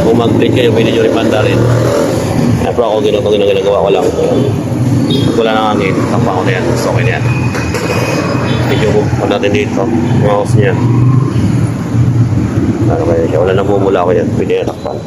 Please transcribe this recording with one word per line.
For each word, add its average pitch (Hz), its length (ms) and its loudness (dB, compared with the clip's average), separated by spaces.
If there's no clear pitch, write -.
Kung 117 160 2
mag-bleed 117 320 2
kayo, 117 240 2
pwede 113 160 0
nyo 113 160 0
rin 107 80 0
panda 110 240 0
rin. 107 160 0
Ayan, - 80 -2
pero 120 160 0
ako, 107 80 0
gino-, 104 240 0
gino-, 101 240 2
ginagawa 98 400 2
ko - 80 2
lang. 90 80 0
Ayan. 92 360 0
Pag - 320 0
wala 113 160 2
nang 107 160 0
hangin, 101 240 0
takpa 98 240 0
ko 92 80 -2
na 95 80 0
yan. 92 140 -2
So, - 160 -2
okay - 160 0
na 117 80 0
yan. - 80 -4
Medyo 104 240 0
buksan 104 400 0
natin 101 240 0
dito. 101 260 -2
Yung 104 240 2
hose 98 160 -2
niya. 98 140 2
Ano 82 160 0
kaya 82 160 0
siya? 80 160 0
Wala 92 160 2
nang 98 160 0
bumula 98 320 2
ko 90 80 0
yan. 85 240 0
Pwede 87 240 -2
na - 160 -4
takpan. - 320 -8